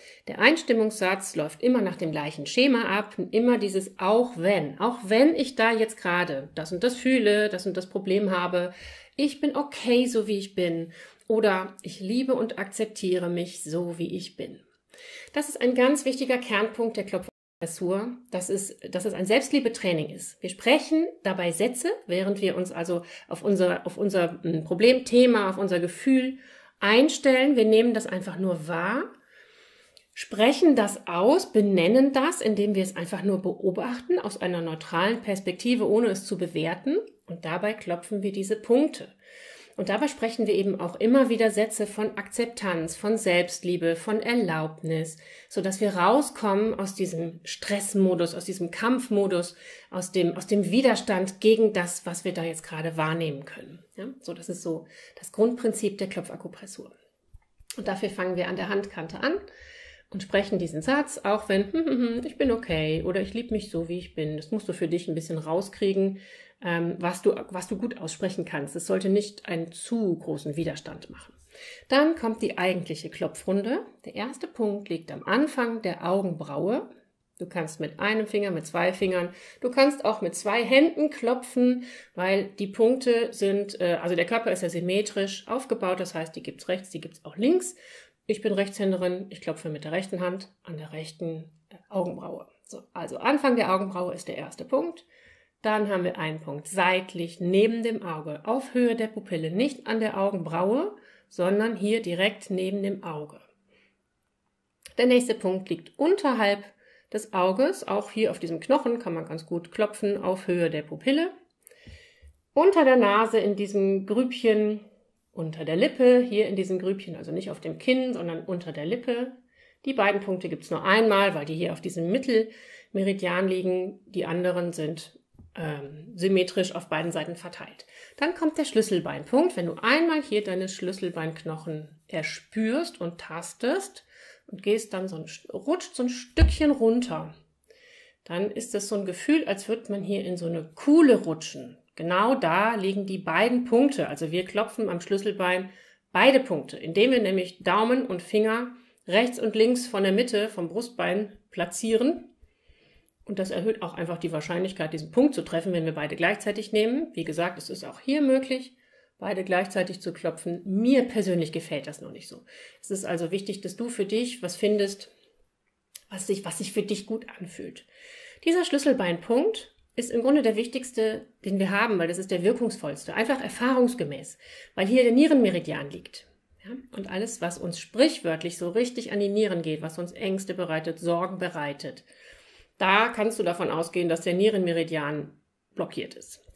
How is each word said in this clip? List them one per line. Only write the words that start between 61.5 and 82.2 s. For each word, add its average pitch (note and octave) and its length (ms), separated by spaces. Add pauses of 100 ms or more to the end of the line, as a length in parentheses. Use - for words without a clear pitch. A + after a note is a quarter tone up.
hm, D#4+ 140
hm, - 0
hm, B3 400
ich D4+ 100
bin C4+ 140
okay D#3 560
oder D#3 160
ich F#3+ 100
lieb A#3 180
mich G#3 200
so, E3 180
wie F3 100
ich - 160
bin. D3+ 220
Das D#3 140
musst G#3+ 180
du F3 60
für E3 140
dich E3+ 200
ein D#3 60
bisschen D#3+ 240
rauskriegen, F#3+ 800 (440)
ähm, E3+ 360
was F3 220
du, G3 120 (140)
was F3+ 180
du G3+ 100
gut A#3 220
aussprechen F3+ 460
kannst. D3 320
Es E3 100
sollte F#3+ 220
nicht G3+ 400
einen E3+ 240
zu G#3+ 440
großen D3+ 380
Widerstand D#3 560
machen. - 240 (540)
Dann D4+ 260
kommt A3+ 260
die - 160
eigentliche F3+ 540
Klopfrunde. G3 680 (240)
Der - 100
erste B3+ 320
Punkt G#3 420
liegt E3 220
am - 140
Anfang A#3 580
der F3+ 240
Augenbraue. F3 840 (500)
Du F3 100
kannst D#3+ 320
mit D3+ 180
einem G#3+ 300
Finger, G3+ 240
mit D#3+ 140
zwei F3 260
Fingern, F#3 420 (260)
du B3 100
kannst C#4 340
auch G#3+ 160
mit E3+ 160
zwei A3 260
Händen D4 480
klopfen, B3 720 (300)
weil G3 440